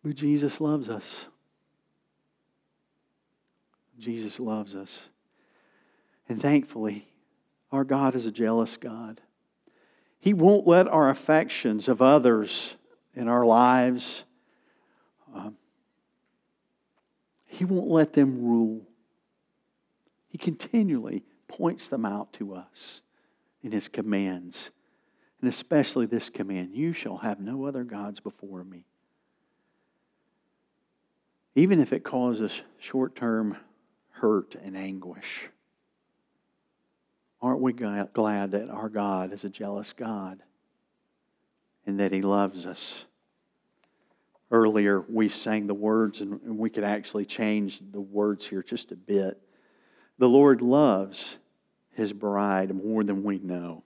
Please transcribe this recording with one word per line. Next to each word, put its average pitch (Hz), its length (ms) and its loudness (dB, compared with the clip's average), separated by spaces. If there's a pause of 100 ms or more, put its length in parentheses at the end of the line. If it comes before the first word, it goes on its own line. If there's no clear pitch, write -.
But 151 120 -4
Jesus 147 460 0
loves 147 260 -2
us. - 380 -12 (2750)
Jesus 113 420 -10
loves 107 360 -6
us. - 340 -16 (1200)
And 113 100 -6
thankfully, 113 680 0 (640)
our 139 120 0
God 135 320 0
is 117 120 -4
a 107 40 -4
jealous 113 460 0
God. 113 440 -14 (1000)
He 196 160 2
won't 185 320 8
let 175 200 8
our 151 220 6
affections 131 800 0
of 123 120 2
others 123 760 4 (400)
in 123 120 -6
our 120 160 4
lives, 123 840 4 (1080)
um, 101 240 -14 (1900)
he - 180 -6
won't 185 240 -2
let 160 240 4
them 131 300 4
rule. 113 420 0 (1400)
He - 80 -14
continually 160 880 -2 (240)
points - 420 -4
them 113 160 -4
out 104 280 -6
to 98 200 -10
us - 480 -16 (640)
in 113 80 -10
his 104 160 -4
commands, 95 840 -6 (680)
and 127 80 -2
especially 123 600 0
this 113 220 -4
command, 95 460 -8
"You 160 180 -2
shall 104 240 -10
have 104 220 -8
no 131 260 -8
other 135 180 -8
gods 104 360 -12
before 98 440 -14
me." 92 220 -20 (2750)
Even 175 260 6
if 131 140 2
it - 100 -4
causes 120 580 -2 (180)
short-term 113 800 -2 (520)
hurt 107 460 -2
and 95 200 -16
anguish, 95 760 -12 (1900)
aren't 127 200 -2
we 127 140 0
gl-, 101 400 -6
glad 104 380 0
that 107 180 -4
our 107 200 -10
God 98 420 -4
is 101 120 -12
a 98 60 -8
jealous 101 440 -10
God 101 480 -10 (1400)
and 98 140 -4
that 98 120 0
he 95 120 -2
loves 98 420 0
us? - 400 -14 (1400)
Earlier, 107 520 4
we 110 280 0
sang 107 380 -4
the 101 80 -2
words, 107 460 0
and, 101 200 -8
and 113 160 -8
we 110 140 -2
could 104 120 -4
actually 104 420 -4
change 107 540 -4 (120)
the 101 100 -10
words 101 460 -2
here 95 160 -8
just - 280 -10
a - 40 -14
bit. 98 440 -2 (800)
The 127 120 6
Lord 135 320 8
loves 120 760 2 (560)
his 104 200 -4
bride 101 600 0
more 107 300 -2
than 98 200 -2
we 101 140 -2
know. 87 480 -8